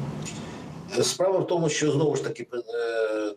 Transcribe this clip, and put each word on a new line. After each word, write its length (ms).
Справа 360
в 80
тому, 220
що, 240
знову 240
ж 80
таки, 300
е, 840